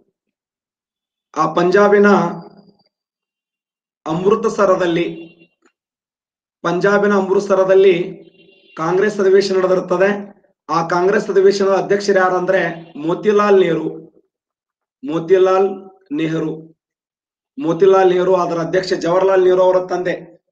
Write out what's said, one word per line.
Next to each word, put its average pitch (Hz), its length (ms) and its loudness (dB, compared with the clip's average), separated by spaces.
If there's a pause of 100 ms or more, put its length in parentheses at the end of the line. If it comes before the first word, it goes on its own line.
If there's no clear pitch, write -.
(1400)
ಆ 156 160 -2
ಪಂಜಾಬಿನ 202 540 2 (2000)
ಅಮೃತಸರದಲ್ಲಿ, 185 1000 0 (1500)
ಪಂಜಾಬಿನ 202 520 0
ಅಮೃತಸರದಲ್ಲಿ 190 1120 2 (540)
ಕಾಂಗ್ರೆಸ್ 185 420 -2
ಅಧಿವೇಶನ 190 380 2
ನಡೆದಿರುತ್ತದೆ. 185 800 -2 (320)
ಆ 165 180 -2
ಕಾಂಗ್ರೆಸ್ 185 420 -2
ಅಧಿವೇಶನದ 196 460 2
ಅಧ್ಯಕ್ಷರು 190 420 -2
ಯಾರಂದ್ರೆ 180 800 -2
ಮೋತಿಲಾಲ್ 202 640 0
ನೆಹರು. 165 440 -2 (1000)
ಮೋತಿಲಾಲ್ 185 880 0 (200)
ನೆಹರು, 160 680 -6 (840)
ಮೋತಿಲಾಲ್ 185 500 2
ನೆಹರು 180 260 0
ಅದರ 170 240 -2
ಅಧ್ಯಕ್ಷ, 180 340 -4
ಜವಾಹರ್ಲಾಲ್ 185 500 0
ನೆಹರು 180 200 2
ಅವರ 185 220 2
ತಂದೆ 180 480 -6 (180)